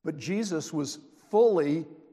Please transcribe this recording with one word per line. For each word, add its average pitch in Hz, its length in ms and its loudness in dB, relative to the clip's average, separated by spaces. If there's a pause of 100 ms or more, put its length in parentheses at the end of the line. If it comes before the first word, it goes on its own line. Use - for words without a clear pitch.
But 156 140 -6
Jesus 170 540 -4
was 143 280 -6 (320)
fully 165 560 4 (260)